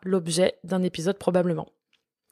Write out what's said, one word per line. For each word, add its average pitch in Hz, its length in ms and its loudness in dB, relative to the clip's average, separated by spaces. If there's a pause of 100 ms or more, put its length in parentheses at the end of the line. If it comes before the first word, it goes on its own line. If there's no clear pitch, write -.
l'objet 185 580 2
d'un 185 220 0
épisode 180 340 -2
probablement. 180 480 -2 (640)